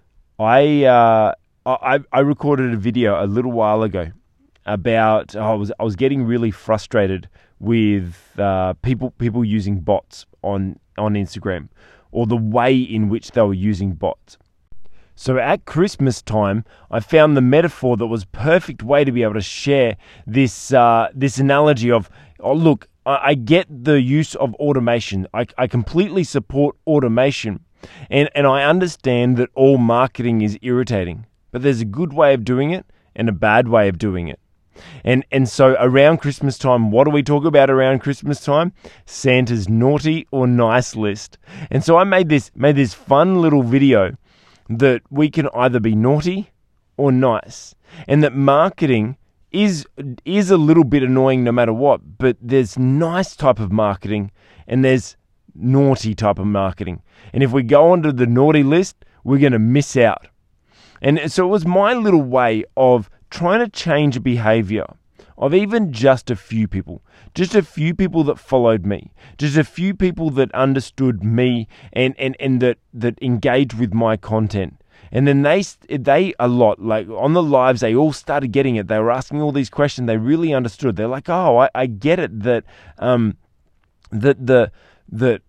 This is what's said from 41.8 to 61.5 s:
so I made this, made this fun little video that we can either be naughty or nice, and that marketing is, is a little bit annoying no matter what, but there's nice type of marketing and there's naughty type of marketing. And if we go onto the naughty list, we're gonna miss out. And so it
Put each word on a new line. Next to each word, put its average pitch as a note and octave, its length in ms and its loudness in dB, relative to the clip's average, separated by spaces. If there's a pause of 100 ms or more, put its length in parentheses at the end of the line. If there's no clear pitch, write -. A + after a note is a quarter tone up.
so E3+ 140 6
I F3+ 40 6
made F#3 260 2
this, D3 280 0
made C#3+ 180 2
this C#3 200 0
fun F3 460 2
little D3 220 4
video A#2+ 540 2 (540)
that A#2+ 400 0
we D3 180 0
can C#3+ 260 -2
either B2 240 0
be A2 160 0
naughty D3+ 560 -2 (460)
or C#3 160 0
nice, B2+ 640 -2 (340)
and D3+ 160 2
that C3 100 0
marketing C#3 800 0 (380)
is, F#3+ 340 -2 (380)
is F#3 260 -2
a G3 60 6
little D#3+ 280 6
bit C3+ 180 0
annoying C3 420 2
no A#2+ 80 0
matter A#2+ 220 2
what, C3 260 2 (160)
but B2 240 0
there's B2 380 0
nice D#3+ 580 0
type D3 240 0
of G2+ 100 -4
marketing G#2 600 -2 (360)
and C3 160 -2
there's C3 360 0 (360)
naughty C3 600 0
type G#2 240 0
of G2 80 -4
marketing. F#2+ 560 -4 (320)
And B2 80 2
if B2+ 100 0
we C3+ 100 0
go C#3+ 280 6
onto E3 200 2
the B2 160 0
naughty C#3 360 4
list, D#3+ 420 0 (180)
we're C3+ 160 0
gonna C3+ 200 4
miss B2+ 400 0
out. A2+ 300 2 (760)
And D3 280 0
so F#3 140 0
it F3+ 60 0